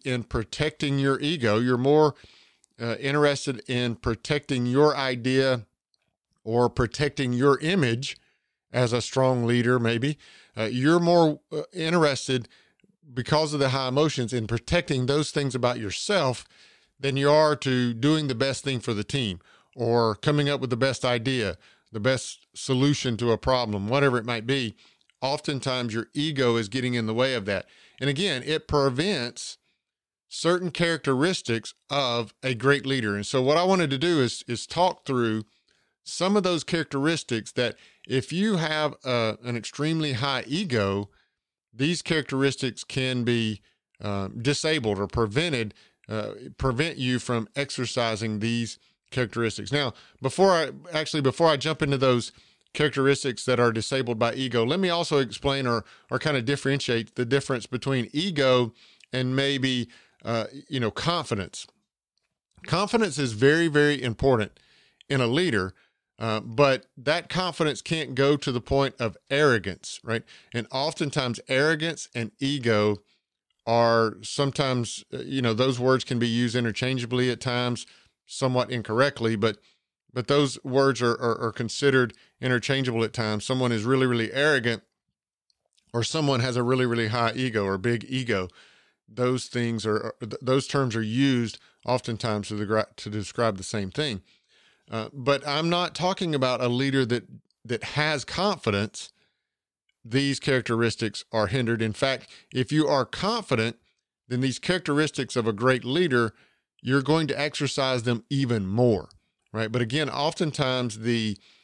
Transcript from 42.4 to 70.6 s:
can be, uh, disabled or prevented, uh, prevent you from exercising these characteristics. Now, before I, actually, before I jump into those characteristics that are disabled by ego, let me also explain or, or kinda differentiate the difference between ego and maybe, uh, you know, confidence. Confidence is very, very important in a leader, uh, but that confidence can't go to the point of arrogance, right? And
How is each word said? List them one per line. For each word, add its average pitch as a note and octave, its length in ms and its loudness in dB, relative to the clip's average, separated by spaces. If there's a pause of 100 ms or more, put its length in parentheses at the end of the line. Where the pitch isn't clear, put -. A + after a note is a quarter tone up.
can B2+ 400 -2
be, A2+ 380 0 (400)
uh, G2+ 260 -4
disabled B2 720 -2
or G2+ 80 -2
prevented, A#2 640 -2 (380)
uh, G#2+ 220 -6 (260)
prevent C3+ 400 -2
you B2+ 200 0
from A2+ 380 -4
exercising A2+ 840 -4
these A#2 380 -4 (320)
characteristics. A2 600 -4
Now, C#3 220 -2 (260)
before F#3 320 4
I, D#3+ 180 2 (220)
actually, D#3 300 -2
before C3+ 260 4
I D3+ 80 4
jump C#3+ 240 -2
into C#3 160 0
those B2+ 360 2 (420)
characteristics C#3 720 2
that B2+ 120 4
are A#2+ 140 4
disabled A#2 460 -2
by A#2 160 0
ego, B2 300 0
let C#3 140 0
me F#3 120 2
also E3+ 280 0
explain C3+ 480 -2
or, A#2 160 0 (280)
or B2 80 0
kinda C#3 240 0
differentiate C3 720 0
the B2 100 -2
difference B2+ 400 0
between B2+ 480 -4
ego C3+ 640 2 (380)
and B2+ 220 -2
maybe, C3 540 0 (360)
uh, A2+ 200 -2 (240)
you C#3 100 -4
know, A#2 120 0
confidence. C#3+ 760 -4 (1000)
Confidence G3 520 0
is C3 140 0
very, C#3+ 340 4
very D3 360 2
important B2 580 0 (480)
in C#3 140 0
a A#2+ 40 2
leader, A#2 460 0 (460)
uh, A2+ 220 -2
but C3 460 2 (120)
that D3+ 320 -2
confidence E3+ 500 -2
can't D3+ 340 -4
go C#3 220 4
to C#3+ 160 -4
the A#2+ 80 -2
point C3+ 380 0
of A2+ 180 -4 (140)
arrogance, A#2+ 720 0
right? A2+ 200 -4 (280)
And A#2 180 -4